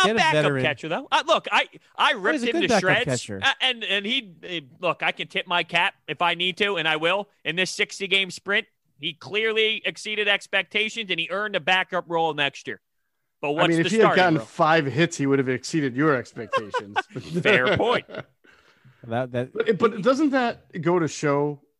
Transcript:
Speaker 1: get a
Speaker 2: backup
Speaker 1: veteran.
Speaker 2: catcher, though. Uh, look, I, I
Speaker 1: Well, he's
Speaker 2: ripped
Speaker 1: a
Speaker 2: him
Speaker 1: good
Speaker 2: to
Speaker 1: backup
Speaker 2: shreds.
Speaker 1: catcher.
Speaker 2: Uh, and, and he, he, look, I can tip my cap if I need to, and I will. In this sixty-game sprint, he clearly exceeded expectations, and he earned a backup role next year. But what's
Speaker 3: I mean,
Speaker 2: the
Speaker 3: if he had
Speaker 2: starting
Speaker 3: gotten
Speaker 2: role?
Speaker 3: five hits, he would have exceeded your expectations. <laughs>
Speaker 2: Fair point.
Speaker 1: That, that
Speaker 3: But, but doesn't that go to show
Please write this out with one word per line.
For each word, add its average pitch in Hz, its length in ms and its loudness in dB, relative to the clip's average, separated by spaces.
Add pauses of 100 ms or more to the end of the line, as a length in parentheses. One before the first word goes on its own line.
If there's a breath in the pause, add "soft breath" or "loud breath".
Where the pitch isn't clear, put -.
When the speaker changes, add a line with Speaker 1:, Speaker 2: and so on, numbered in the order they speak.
Speaker 1:
get 220 80 4
a 226 60 0
Speaker 2:
backup - 140 2 (100)
Speaker 1:
veteran. 139 200 2
Speaker 2:
catcher, 151 260 -2
though. 226 220 -4
Uh, 285 160 2
look, 311 240 2
I, 240 160 2 (300 soft breath)
I 277 180 2
Speaker 1:
Well, 208 180 0
he's 277 100 -2
Speaker 2:
ripped 240 120 0
Speaker 1:
a - 20 0
Speaker 2:
him 339 60 2
Speaker 1:
good 277 60 2
Speaker 2:
to 240 120 4
Speaker 1:
backup 190 240 2
Speaker 2:
shreds. - 0 - (180)
Speaker 1:
catcher. 98 200 -10
Speaker 2:
Uh, - 180 2
and, 240 240 0
and 196 220 -2
he, 226 260 -4 (100)
he, 170 260 -8 (100)
look, 165 240 -2
I 170 80 0
can 180 160 -8
tip 185 220 -6
my 175 160 0
cap 170 300 0 (120)
if 156 160 -4
I 175 120 2
need 180 240 -4
to, 202 180 0
and 160 100 -2
I 156 100 0
will. 180 320 -2 (160)
In 160 120 -4
this 185 140 -2
sixty-game 196 600 -2
sprint, 202 360 -4 (340)
he - 140 -8
clearly 220 680 -2
exceeded 214 440 -4
expectations, 202 800 -2
and 165 80 -2
he 165 120 -6
earned 202 260 -4
a 170 40 0
backup 180 460 0
role 165 280 -2
next 143 340 -4
year. 104 120 -10 (600)
But 147 120 -2
what's 165 120 2
Speaker 3:
I 175 40 2
mean, 165 120 2
Speaker 2:
the 156 60 2
Speaker 3:
if 160 40 -2
he 214 80 0
had 214 60 6
Speaker 2:
starting 180 180 6
Speaker 3:
gotten 165 160 6
Speaker 2:
role? 117 80 -4
Speaker 3:
five 160 400 2
hits, 151 300 0
he 139 100 -2
would 135 140 4
have 127 80 0
exceeded 127 480 -2
your 147 180 2
expectations. - 920 -4
<laughs> - 360 -8
Speaker 2:
Fair 127 340 4
point. 233 300 0 (1040 soft breath)
Speaker 1:
That, 120 240 -4
that 123 200 -4
Speaker 3:
But, 233 260 0
but 226 240 0
doesn't 269 280 2
that 240 520 -2
go 175 180 2
to 151 80 0
show 143 540 -2 (180)